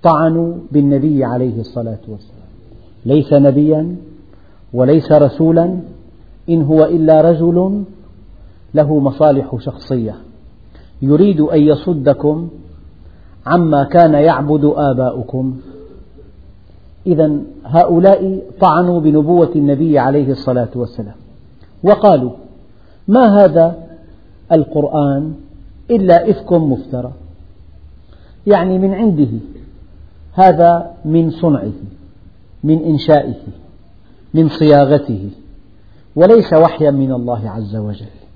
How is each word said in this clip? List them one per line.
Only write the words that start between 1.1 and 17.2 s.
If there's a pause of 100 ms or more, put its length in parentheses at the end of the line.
عليه
الصلاة (100)
والسلام، (560)
ليس
نبيا (760)
وليس
رسولا، (720)
إن
هو
إلا
رجل (880)
له
مصالح
شخصية، (880)
يريد
أن
يصدكم (1000)
عما
كان
يعبد (120)
آباؤكم. (1500)
إذن (200)